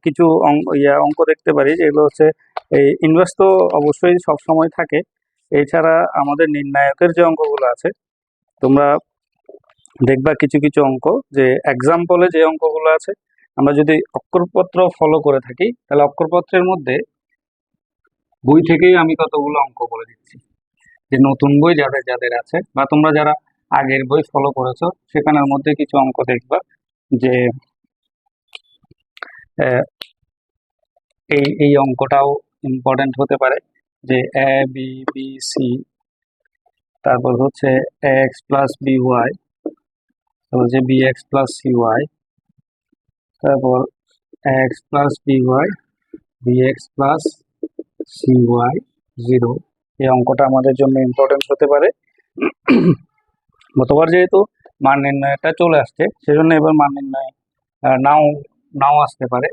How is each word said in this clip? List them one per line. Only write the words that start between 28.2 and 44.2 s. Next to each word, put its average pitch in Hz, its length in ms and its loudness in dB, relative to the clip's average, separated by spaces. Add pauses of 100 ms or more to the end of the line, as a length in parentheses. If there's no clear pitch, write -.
আহ, 127 200 -2 (1400)
এই, 143 180 0 (180)
এই 143 120 4
অঙ্কটাও 139 520 0 (340)
ইম্পর্টেন্ট 131 580 -2
হতে 139 200 -2
পারে, 131 160 0 (480)
যে 127 140 0 (160)
এ 135 300 0 (100)
বি, 131 300 -12 (100)
বি 135 280 -14
সি, - 260 -6 (1400)
তারপর 127 280 0 (100)
হচ্ছে 139 260 -2 (340)
এক্স 135 360 0 (100)
প্লাস 139 220 0 (140)
বি 135 140 0
ওয়াই, 127 320 0 (1160)
তারপর 123 140 -2
হচ্ছে 123 180 0
বি 131 160 0 (120)
এক্স 131 220 -6
প্লাস 135 200 0
সি - 240 -8
ওয়াই, 117 280 0 (1400)
তারপর 127 360 0 (840)